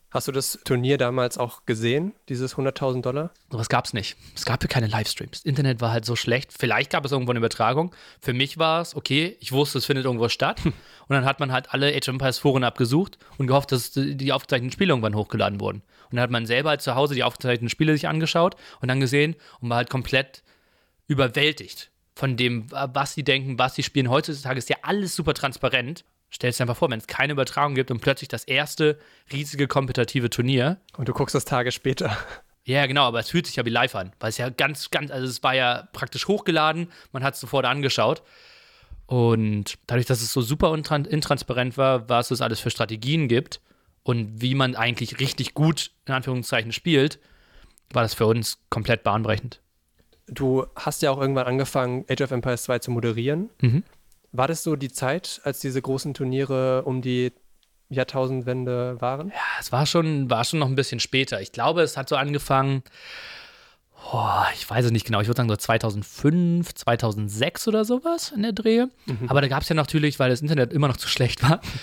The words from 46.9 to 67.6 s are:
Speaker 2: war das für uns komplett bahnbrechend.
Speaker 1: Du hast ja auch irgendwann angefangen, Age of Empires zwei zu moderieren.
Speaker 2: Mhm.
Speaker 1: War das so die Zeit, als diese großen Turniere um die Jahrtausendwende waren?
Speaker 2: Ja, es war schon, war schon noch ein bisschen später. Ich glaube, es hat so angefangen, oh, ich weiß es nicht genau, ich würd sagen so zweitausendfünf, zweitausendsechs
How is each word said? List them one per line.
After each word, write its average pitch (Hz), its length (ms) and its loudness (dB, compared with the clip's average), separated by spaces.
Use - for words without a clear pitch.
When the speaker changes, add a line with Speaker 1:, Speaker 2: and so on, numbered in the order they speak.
Speaker 2:
war 123 100 2
das 110 100 0
für 113 140 2
uns 113 320 2
komplett - 360 0
bahnbrechend. 107 580 0
Speaker 1:
Du 131 480 0
hast - 260 -6
ja 143 120 2
auch 135 60 -2
irgendwann 135 280 0
angefangen, 127 640 0
Age 131 100 0
of 135 120 -2
Empires 123 320 -2
zwei 123 160 0
zu - 100 -6
moderieren. 120 580 0
Speaker 2:
Mhm. 127 220 4
Speaker 1:
War 127 160 0
das 165 160 -4
so 156 120 0
die 135 140 -4
Zeit, - 540 -4
als 139 160 -4
diese 131 200 -4
großen 135 320 -4
Turniere 131 720 0
um 127 180 -2
die 123 320 0
Jahrtausendwende 127 1120 -2
waren? 135 280 -4
Speaker 2:
Ja, 208 60 -12
es - 120 -10
war 151 140 2
schon, 156 420 2
war 117 160 2
schon - 140 0
noch 139 80 2
ein 135 80 0
bisschen 131 260 -4
später. 131 400 0
Ich - 120 -12
glaube, 151 280 2
es 151 160 2
hat 135 120 -6
so 147 80 0
angefangen, 139 640 2
oh, 104 300 0
ich - 160 -10
weiß 117 160 2
es 117 60 4
nicht 113 160 0
genau, 107 140 2
ich 104 80 0
würd 120 100 0
sagen 120 100 2
so 104 80 2
zweitausendfünf, 147 1160 0
zweitausendsechs 107 920 0